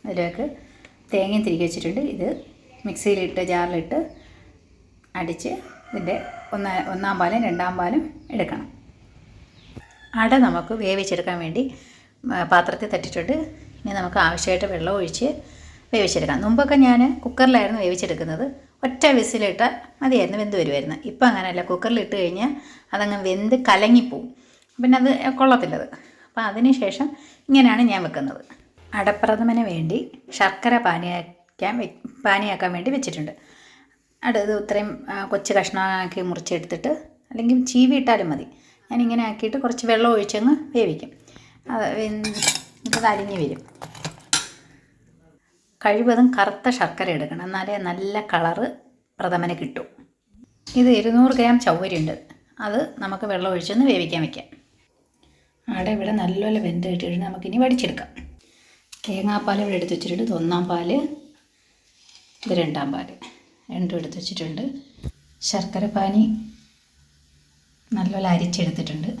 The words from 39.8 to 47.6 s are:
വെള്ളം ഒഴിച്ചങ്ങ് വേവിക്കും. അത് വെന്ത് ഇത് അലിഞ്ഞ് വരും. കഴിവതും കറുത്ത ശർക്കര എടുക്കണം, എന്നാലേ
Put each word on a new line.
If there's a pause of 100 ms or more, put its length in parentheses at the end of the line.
വെള്ളം
ഒഴിച്ചങ്ങ് (200)
വേവിക്കും. (600)
അത് (160)
വെന്ത് (580)
ഇത്
അലിഞ്ഞ്
വരും. (2250)
കഴിവതും (100)
കറുത്ത (100)
ശർക്കര
എടുക്കണം,
എന്നാലേ (100)